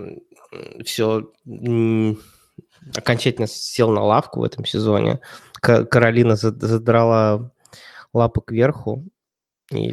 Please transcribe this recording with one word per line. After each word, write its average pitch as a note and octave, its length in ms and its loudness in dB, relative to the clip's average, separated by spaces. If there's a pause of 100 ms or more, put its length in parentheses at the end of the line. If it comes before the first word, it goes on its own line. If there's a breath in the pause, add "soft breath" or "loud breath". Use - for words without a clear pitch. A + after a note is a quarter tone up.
(540)
м, - 320 -16
всё, A2 480 -2 (140)
м, A2+ 720 0 (760 soft breath)
окончательно A#2 520 -2
сел - 420 0
на G#2 140 2
лавку A2+ 360 0
в A#2 40 -2
этом A2+ 220 -6
сезоне. G#2+ 540 0 (420 loud breath)
К-, A2+ 240 4
Каролина A#2 500 4
зад-, A2 260 -2
задрала A2+ 880 2 (640 loud breath)
лапы A#2 280 2
кверху A#2+ 600 -2 (680)
и G#1+ 200 -4